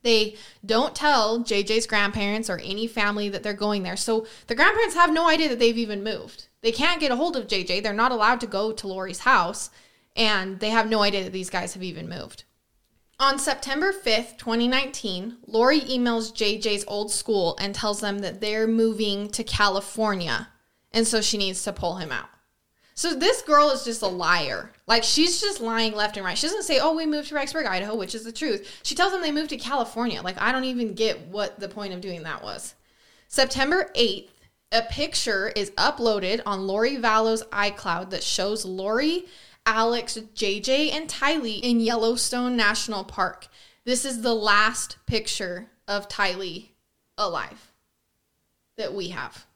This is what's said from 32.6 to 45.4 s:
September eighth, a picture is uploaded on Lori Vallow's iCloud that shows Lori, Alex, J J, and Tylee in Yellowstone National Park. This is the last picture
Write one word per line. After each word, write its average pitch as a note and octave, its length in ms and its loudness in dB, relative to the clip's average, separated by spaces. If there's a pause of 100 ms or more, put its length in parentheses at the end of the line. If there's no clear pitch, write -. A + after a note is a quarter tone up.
September C4+ 680 2
eighth, G3 360 0 (380)
a A3+ 120 4
picture A3+ 720 -2
is G3+ 160 -2
uploaded A3+ 760 2
on G3 220 -2
Lori A#3 280 0
Vallow's A3 460 2 (100)
iCloud F#3+ 580 -2
that F#3 120 -6
shows G#3 420 -2
Lori, A3+ 600 0 (380)
Alex, A3+ 540 2 (160)
J G#3 240 -2
J, C4 320 2
and D#4 180 -6
Tylee C4+ 520 0
in A#3+ 180 2
Yellowstone A#3+ 800 0
National G#3+ 480 0
Park. - 420 -4 (380)
This B3 200 0
is A#3+ 180 -4
the A#3+ 120 2
last G#3+ 640 2 (100)
picture G#3 640 -4 (160)